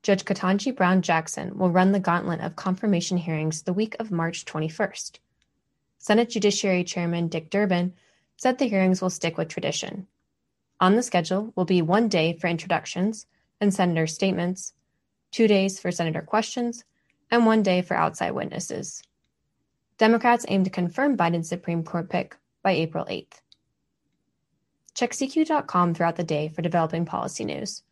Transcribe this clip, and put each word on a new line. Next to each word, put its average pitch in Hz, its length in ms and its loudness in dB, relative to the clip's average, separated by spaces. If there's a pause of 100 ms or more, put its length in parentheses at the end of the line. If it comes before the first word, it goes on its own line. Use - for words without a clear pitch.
Judge 196 240 2
Ketanji 196 500 -2
Brown 185 240 4
Jackson - 560 -2
will 185 140 2
run 185 220 4
the 202 60 2
gauntlet 175 440 0
of 170 140 -8
confirmation 185 600 0
hearings 156 460 -4
the 185 100 -4
week 214 260 -2
of 220 120 -8
March 165 340 -4
twenty-first. - 760 -6 (800)
Senate 226 320 2
Judiciary 196 560 2
Chairman 170 440 -2
Dick 160 200 -6
Durbin 185 460 0 (420)
said 254 220 0
the 262 100 0
hearings 190 320 2
will 185 80 0
stick 165 300 -4
with 165 100 -2
tradition. 170 580 -6 (720)
On 185 160 6
the 240 80 4
schedule 185 540 -2
will 185 80 2
be 180 160 4
one 196 280 2
day 170 260 2
for 165 140 -4
introductions 180 760 -2 (380)
and 202 100 4
senator 170 340 2
statements, 180 680 -2 (560)
two 226 180 4
days 196 320 2
for 180 100 -2
senator 165 300 -2
questions, 233 640 -4 (460)
and 233 160 4
one 220 160 4
day 180 180 4
for 180 160 -2
outside 160 360 0
witnesses. - 680 -8 (920)
Democrats 233 520 4
aim 190 160 2
to 190 60 -2
confirm 233 460 0
Biden's 170 320 0
Supreme 170 340 -4
Court 170 280 -6
pick 185 260 -4 (260)
by 196 100 2
April 160 360 -2
eighth. - 320 -10 (1500)
Check - 220 -4
C 269 140 -2
Q 311 180 0
dot 311 200 0
com 175 280 2
throughout 170 220 0
the 175 80 -2
day 156 240 -2
for 156 120 -8
developing 165 460 0
policy - 400 -6
news. - 460 -8